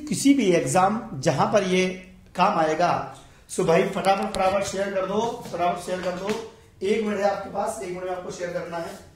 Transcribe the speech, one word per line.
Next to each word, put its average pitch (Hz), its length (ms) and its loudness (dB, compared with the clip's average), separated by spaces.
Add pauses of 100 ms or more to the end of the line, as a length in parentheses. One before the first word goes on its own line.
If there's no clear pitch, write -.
किसी - 240 4
भी 220 200 4
exam 180 460 2 (200)
जहां 165 340 2
पर 202 100 4
ये 185 220 2 (500)
काम 180 240 2
आएगा। 160 320 2 (580)
So 180 180 -2
भाई, 175 160 6
फटाफट, 196 500 0
फटाफट 190 300 2
share 196 300 -4
कर 185 120 -2
दो, 202 160 0 (300)
फटाफट 175 340 -2
share 180 160 -4
कर 180 160 -4
दो। 196 120 -6 (540)
एक 214 220 2
minute 208 140 -2
है 196 100 2
आपके - 200 -4
पास, - 340 -4
एक 180 60 -8
minute 180 140 -8
में 185 120 -4
आपको - 160 -8
share 175 220 -8
करना 165 240 -6
है। 196 220 -10 (160)